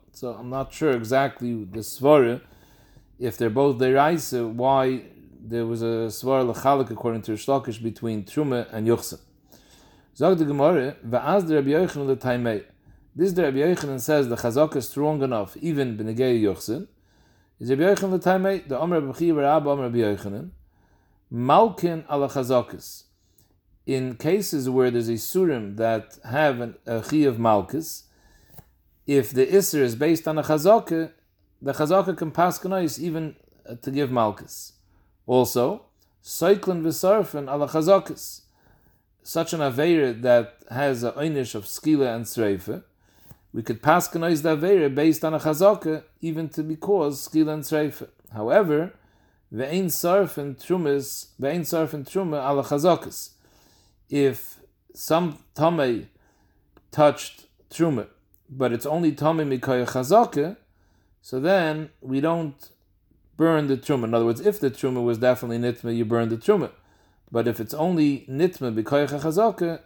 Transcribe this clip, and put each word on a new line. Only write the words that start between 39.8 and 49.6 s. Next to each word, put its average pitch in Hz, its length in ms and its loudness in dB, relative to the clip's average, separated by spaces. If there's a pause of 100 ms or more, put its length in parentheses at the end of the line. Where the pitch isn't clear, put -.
that 123 340 4 (120)
has 127 360 -2
an 117 80 -2
Einish 143 420 -4
of 104 100 -8
Skila 139 520 0
and 117 80 -6
Sreifa, 107 580 -2 (680)
we 117 100 -6
could 110 180 -6
pass 170 280 2
Kanais 165 340 0
the 160 140 2
Aveira 160 360 4
based 151 320 2
on 160 100 0
a 151 40 0
Chazakah, 156 640 2 (180)
even 160 280 -6
to 156 160 -8
be 156 100 -6
caused 156 560 -2
Skila 156 240 2
and 156 80 -6
Sreifa. 151 460 -4 (240)
However, 151 640 2 (600)
Ve'ein 147 300 -2